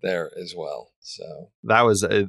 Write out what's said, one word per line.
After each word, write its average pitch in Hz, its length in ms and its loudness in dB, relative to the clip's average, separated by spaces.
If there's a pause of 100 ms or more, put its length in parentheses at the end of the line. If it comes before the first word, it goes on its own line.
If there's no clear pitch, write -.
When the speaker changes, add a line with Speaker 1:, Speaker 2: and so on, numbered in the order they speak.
Speaker 1:
there 87 280 -2 (100)
as 90 160 -12
well. 73 340 -10 (100)
So - 500 -16 (140)
Speaker 2:
That 113 180 6
was, 104 200 4
uh, 101 60 2 (200)